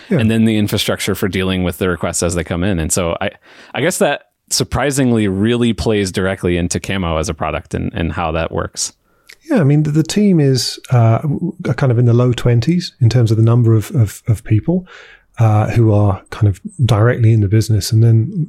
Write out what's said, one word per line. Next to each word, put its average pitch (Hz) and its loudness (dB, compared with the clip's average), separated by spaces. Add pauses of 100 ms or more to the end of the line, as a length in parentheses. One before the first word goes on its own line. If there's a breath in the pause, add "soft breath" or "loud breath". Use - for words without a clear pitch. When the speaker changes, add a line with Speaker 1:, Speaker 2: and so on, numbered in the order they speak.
Speaker 1:
Yeah. 170 0
Speaker 2:
and 110 2
then 113 2
the 110 2
infrastructure 101 -2
for 107 -4
dealing 92 -2
with 87 -4
the 92 -2
requests 87 -4
as 87 -2
they 82 -2
come 87 -4
in. 95 -2
And 90 -4
so 85 -2
I, 101 -6 (420 loud breath)
I 120 -6
guess 165 -2
that 151 -2 (180)
surprisingly 127 0
really 113 0
plays 101 -2
directly 92 -2
into 87 -2
Camo 87 -2
as 80 -2
a 82 -4
product 76 -6
and, 87 -6
and 85 -4
how 85 -4
that 80 -4
works. - -8 (560 loud breath)
Speaker 1:
Yeah, 254 2
I - 2
mean, 147 2
the, 151 -4
the 160 0
team 196 2
is, 135 0 (120)
uh, 117 4
w-, 156 -6 (200)
kind 135 0
of 113 0
in 123 2
the 117 4
low 123 2
twenties 139 0
in 117 4
terms 117 2
of 107 0
the 110 4
number 113 4
of, 107 0
of, 110 0
of 107 -2
people, 170 -2 (520 loud breath)
uh, 107 2
who 110 2
are 104 2
kind - 0
of 98 -2 (240)
directly 113 2
in 110 4
the 101 2
business. 107 0
And 113 4
then 117 2